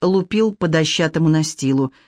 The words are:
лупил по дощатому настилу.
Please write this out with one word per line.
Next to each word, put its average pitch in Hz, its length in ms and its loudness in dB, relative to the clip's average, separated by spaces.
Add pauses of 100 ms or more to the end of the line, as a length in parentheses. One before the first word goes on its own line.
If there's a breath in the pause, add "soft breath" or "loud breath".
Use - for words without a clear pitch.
лупил 190 520 0
по 175 140 -4
дощатому 160 600 0
настилу. 139 640 0 (140 soft breath)